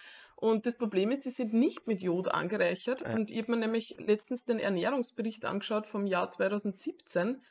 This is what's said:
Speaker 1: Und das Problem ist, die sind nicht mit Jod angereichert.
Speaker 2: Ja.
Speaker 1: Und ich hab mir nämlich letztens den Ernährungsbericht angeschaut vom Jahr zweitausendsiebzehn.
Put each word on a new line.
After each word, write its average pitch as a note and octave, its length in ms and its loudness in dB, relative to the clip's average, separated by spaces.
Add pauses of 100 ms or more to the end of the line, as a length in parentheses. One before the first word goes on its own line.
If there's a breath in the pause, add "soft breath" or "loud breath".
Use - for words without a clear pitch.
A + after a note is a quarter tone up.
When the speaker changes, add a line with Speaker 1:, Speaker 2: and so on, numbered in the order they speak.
(380 loud breath)
Speaker 1:
Und A3 280 2
das A#3+ 120 -2
Problem G#3 340 2
ist, C#4 140 -2
die C4 40 -4
sind A#3 240 -2
nicht A#3+ 340 4
mit G3+ 140 0
Jod F3+ 260 0
angereichert. F#3 760 0
Speaker 2:
Ja. A#3 140 -2
Speaker 1:
Und A3 160 0
ich - 80 -4
hab A3 80 -4
mir A#3 80 2
nämlich A3+ 440 -2
letztens G#3+ 440 0
den A#3 160 0
Ernährungsbericht G#3+ 840 0
angeschaut G#3+ 420 -2
vom G3+ 200 -2
Jahr F#3 220 2
zweitausendsiebzehn. G3+ 1200 -2